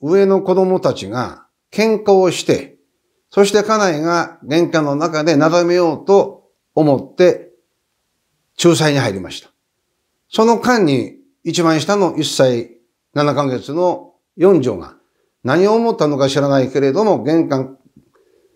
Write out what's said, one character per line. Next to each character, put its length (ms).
上 240
の 160
子 140
供 240
た 140
ち 160
が 360
喧 320
嘩 100
を 180
し 120
て、 340
そ 160
し 60
て 120
家 140
内 240
が 420
玄 280
関 140
の 100
中 280
で 120
な 140
だ 140
め 120
よ 260
う 40
と 440
思 240
っ 180
て 360
仲 140
裁 180
に 60
入 140
り 60
ま 100
し 120
た。 140
そ 160
の 140
間 240
に 340
一 200
番 160
下 160
の 220
一 120
歳 480
七 200
ヶ 140
月 260
の 420
四 260
女 160
が 180
何 240
を 80
思 180
っ 20
た 120
の 100
か 100
知 100
ら 100
な 140
い 100
け 100
れ 100
ど 140
も、 180
玄 240
関、 300